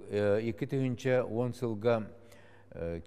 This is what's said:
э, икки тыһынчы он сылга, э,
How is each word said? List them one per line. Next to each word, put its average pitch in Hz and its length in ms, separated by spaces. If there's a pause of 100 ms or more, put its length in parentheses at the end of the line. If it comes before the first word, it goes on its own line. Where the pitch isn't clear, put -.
э, 104 340
икки 117 240
тыһынчы 127 560
он 113 320
сылга, 110 540 (600)
э, 85 360